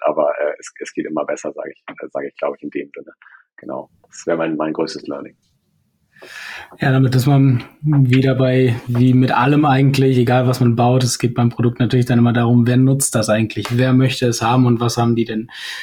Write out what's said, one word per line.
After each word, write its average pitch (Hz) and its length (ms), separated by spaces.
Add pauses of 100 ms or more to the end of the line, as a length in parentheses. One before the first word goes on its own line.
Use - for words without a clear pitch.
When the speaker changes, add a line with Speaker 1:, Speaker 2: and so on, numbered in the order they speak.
Speaker 1:
aber, 76 340
äh, 73 200
es, - 220
es - 120
geht 80 140
immer 76 180
besser, 73 300
sag 76 160
ich, - 180
äh, - 220
sag 69 140
ich, 69 120
glaub 71 200
ich, - 60
in 73 80
dem 71 240
Sinne. - 180 (440)
Genau. - 340 (160)
Das - 200
wär 82 100
mein, 80 200
mein 78 160
größtes 78 340
Learning. 71 300 (1400)
Speaker 2:
Ja, 139 140
damit 131 220
ist 127 120
man 135 360 (200)
wieder 135 520
bei, 127 520
wie 123 280
mit 127 180
allem 147 320
eigentlich, 135 540
egal 123 280
was 123 140
man 120 160
baut, 123 260
es 123 160
geht 117 160
beim 120 140
Produkt 120 300
natürlich 123 260
dann 120 140
immer 120 160
darum, 120 320
wer 123 100
nutzt 135 380
das 110 160
eigentlich, 107 480
wer 127 160
möchte 127 320
es 117 160
haben 123 240
und 120 140
was 117 180
haben 117 180
die 117 80
denn? 110 260 (320)